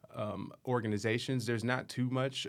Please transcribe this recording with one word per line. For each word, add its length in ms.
um, 380
organizations, 800
there's 180
not 240
too 220
much 400